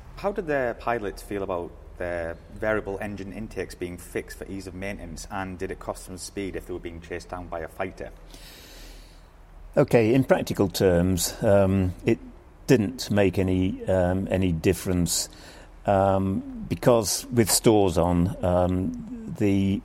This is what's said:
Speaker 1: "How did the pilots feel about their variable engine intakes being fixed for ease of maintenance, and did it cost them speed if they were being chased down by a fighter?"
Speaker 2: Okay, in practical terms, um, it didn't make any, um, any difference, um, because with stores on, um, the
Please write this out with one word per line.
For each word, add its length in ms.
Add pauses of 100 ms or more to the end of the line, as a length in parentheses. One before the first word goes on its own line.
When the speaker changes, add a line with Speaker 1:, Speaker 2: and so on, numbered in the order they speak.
(160)
Speaker 1:
"How 140
did 160
the 320
pilots 440
feel 200
about 280 (260)
their 400 (180)
variable 460
engine 320
intakes 420
being 220
fixed 400
for 80
ease 220
of 80
maintenance, 560
and 280
did 120
it 80
cost 280
them 120
speed 360
if 120
they 80
were 40
being 220
chased 300
down 160
by 140
a 80
fighter?" 420 (1600)
Speaker 2:
Okay, 380
in 120
practical 440
terms, 640 (100)
um, 520 (100)
it 140 (480)
didn't 440
make 280
any, 480
um, 440
any 220
difference, 760 (580)
um, 560 (260)
because 640
with 180
stores 460
on, 480
um, 600 (340)
the 460